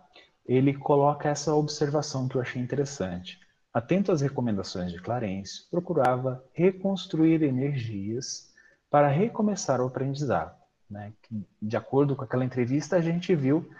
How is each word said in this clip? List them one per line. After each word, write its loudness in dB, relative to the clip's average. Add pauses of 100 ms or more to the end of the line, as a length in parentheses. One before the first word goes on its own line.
(440)
ele 4
coloca 2
essa 0
observação 0
que -4
eu 2
achei -6
interessante. -4 (320)
Atento 2
às 2
recomendações -2
de -10
Clarencio, -6
procurava 0
reconstruir 2
energias -4 (380)
para 6
recomeçar 0
o 2
aprendizado, -2 (360)
né? -14 (460)
De -4
acordo 2
com -6
aquela -2
entrevista, 0
a 6
gente 0
viu 0